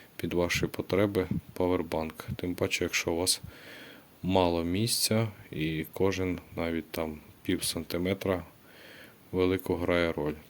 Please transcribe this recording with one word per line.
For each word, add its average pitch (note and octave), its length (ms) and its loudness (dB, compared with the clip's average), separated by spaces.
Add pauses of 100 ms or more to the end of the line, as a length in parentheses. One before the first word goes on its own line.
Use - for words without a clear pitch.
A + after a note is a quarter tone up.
(160)
під - 160 -4
ваші F2 340 2
потреби, G2 600 0 (260)
павербанк. E2 760 0 (100)
Тим F2+ 180 -2
паче, F#2 300 0
якщо - 280 0
у E2 40 0
вас F2+ 240 2 (800)
мало F2 420 4
місця A2 640 2 (220)
і D#2 420 -2
кожен F#2 460 0 (180)
навіть E2 340 -2
там D#2 280 -4 (240)
пів F2+ 200 0
сантиметра F2+ 840 0 (880)
велику F#2 420 2
грає E2+ 380 2
роль, D2+ 220 -2 (160)